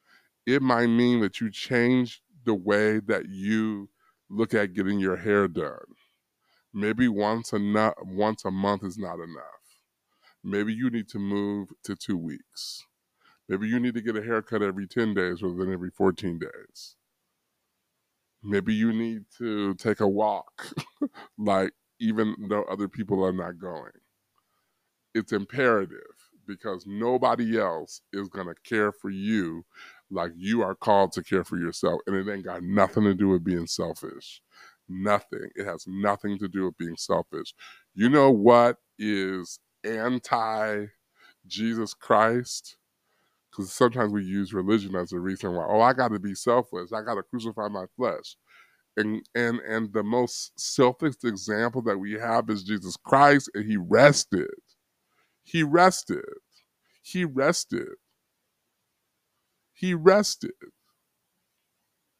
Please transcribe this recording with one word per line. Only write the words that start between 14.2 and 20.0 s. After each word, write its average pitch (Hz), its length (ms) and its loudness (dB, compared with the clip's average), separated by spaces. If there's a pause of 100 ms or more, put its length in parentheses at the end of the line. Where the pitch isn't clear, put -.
haircut 110 400 -2
every 98 240 -2
ten 110 280 -2
days 90 280 -2
rather 90 120 -2
than 92 180 -2
every 90 180 -6
fourteen 90 480 0
days. - 580 -14 (1500)
Maybe 104 320 0
you 113 180 2
need 110 320 -4 (140)
to 104 360 -4
take 104 260 0